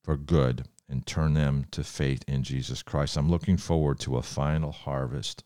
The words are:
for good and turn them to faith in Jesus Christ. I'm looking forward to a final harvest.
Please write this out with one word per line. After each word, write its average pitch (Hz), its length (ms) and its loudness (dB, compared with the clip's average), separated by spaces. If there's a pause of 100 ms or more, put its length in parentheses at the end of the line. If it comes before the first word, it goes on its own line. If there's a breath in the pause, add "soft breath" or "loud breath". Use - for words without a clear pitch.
for 78 140 0
good 69 480 2 (220)
and 65 200 -4
turn 78 260 2
them 73 380 2
to - 120 -6
faith 69 460 -2
in 67 140 0
Jesus 65 400 -4
Christ. 71 340 -2
I'm 73 140 2
looking 87 260 4
forward 78 440 2
to 64 180 -2
a 64 40 0
final 73 480 -2
harvest. 65 760 -6